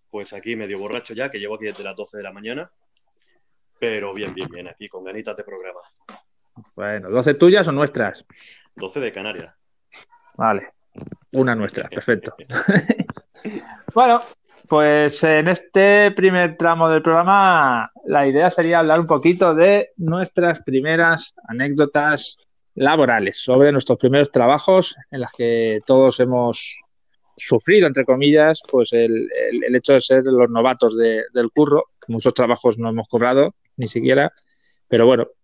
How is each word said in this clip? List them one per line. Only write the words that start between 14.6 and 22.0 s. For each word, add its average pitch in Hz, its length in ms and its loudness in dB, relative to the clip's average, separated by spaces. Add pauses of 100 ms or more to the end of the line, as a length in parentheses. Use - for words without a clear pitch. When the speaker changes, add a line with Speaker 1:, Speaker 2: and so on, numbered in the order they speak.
Speaker 2:
pues 151 560 2
en 156 240 2
este 202 640 4
primer 180 460 0
tramo 165 320 2
del 156 140 2
programa 165 840 2 (160)
la 143 220 0
idea 151 220 2
sería 170 300 0
hablar 160 200 2
un 170 80 -2
poquito 170 460 2
de 196 440 2
nuestras 170 640 -4
primeras 160 720 -2 (120)
anécdotas 143 880 -2 (360)